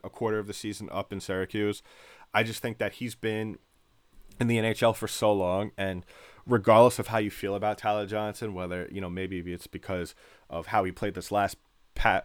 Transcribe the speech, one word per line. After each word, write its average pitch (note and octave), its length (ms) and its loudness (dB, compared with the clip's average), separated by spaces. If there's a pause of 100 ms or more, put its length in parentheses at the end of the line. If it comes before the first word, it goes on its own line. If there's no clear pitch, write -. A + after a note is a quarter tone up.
a G2 40 -12
quarter G#2+ 300 -2
of G#2 80 -4
the G2+ 80 -10
season G#2 380 -8
up G2 200 -6
in G2 60 -6
Syracuse, G2 640 -2 (500)
I A2 120 4
just A2+ 180 -6
think A2+ 160 -6
that - 160 -2
he's A#2+ 220 -8
been A2 420 -4 (840)
in C#3+ 60 2
the A#2 120 2
N A2 60 2
H A2 180 0
L A2+ 120 6
for A2 140 -6
so G#2+ 240 2
long, F#2+ 440 0
and F#2+ 300 -4 (400)
regardless A#2 540 8
of - 80 -6
how A2+ 100 0
you G#2+ 120 0
feel G2 260 -4
about G#2+ 220 -2
Tyler G#2+ 280 -2
Johnson, G#2+ 480 -6
whether, F2+ 380 -6
you G2 80 -8
know, F2+ 100 -6
maybe F#2 300 -6 (120)
it's F2 140 -12
because F2+ 480 -6 (340)
of E2 200 -8
how G#2+ 160 2
he F#2 80 -2
played G2+ 220 -6
this F2+ 180 -8
last G2+ 240 2 (400)
pa-, G#2 280 4